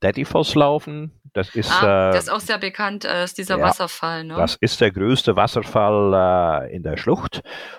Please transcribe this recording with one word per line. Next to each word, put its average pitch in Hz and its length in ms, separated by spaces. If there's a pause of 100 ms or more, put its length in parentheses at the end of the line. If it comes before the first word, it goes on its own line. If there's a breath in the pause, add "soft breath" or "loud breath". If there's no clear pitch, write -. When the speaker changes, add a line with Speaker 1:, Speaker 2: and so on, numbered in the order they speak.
Speaker 1:
Dettifoss 135 540
laufen. 151 560 (220)
Das - 200
ist, 113 160
Speaker 2:
Ah, 95 400
Speaker 1:
äh, 95 40
Speaker 2:
das 90 100
ist - 60
auch 220 100
sehr 208 180
bekannt, 202 460
äh, 175 220
ist 180 120
dieser 190 220
Speaker 1:
ja, - 60
Speaker 2:
Wasserfall, 165 580
ne? 160 140
Speaker 1:
das - 240
ist - 180
der 107 120
größte 101 440
Wasserfall, 104 760 (580)
äh, - 40
in 90 60
der 78 140
Schlucht - 480 (360 loud breath)